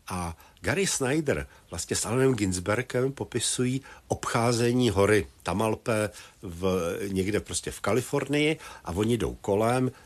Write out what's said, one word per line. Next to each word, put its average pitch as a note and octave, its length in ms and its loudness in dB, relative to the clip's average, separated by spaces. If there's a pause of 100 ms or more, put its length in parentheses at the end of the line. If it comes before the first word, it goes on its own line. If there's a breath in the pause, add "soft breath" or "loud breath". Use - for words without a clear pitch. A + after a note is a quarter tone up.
A F2 280 -4 (240 loud breath)
Gary F#3 260 0
Snyder B2+ 600 0 (240 loud breath)
vlastně - 260 -4
s - 100 -2
Allenem C3 280 4
Ginsbergem G#2 800 0
popisují B2+ 680 -2 (280 loud breath)
obcházení A#2+ 840 2
hory G2 360 4 (160)
Tamalpé G#2+ 680 0 (320 loud breath)
v, F2+ 540 -2 (120)
někde G2 320 0
prostě - 300 -6
v - 100 -10
Kalifornii C#3+ 800 0 (260 loud breath)
a E2 80 -6
oni G#2+ 260 2
jdou B1 160 -2
kolem, A#2 560 2 (160 loud breath)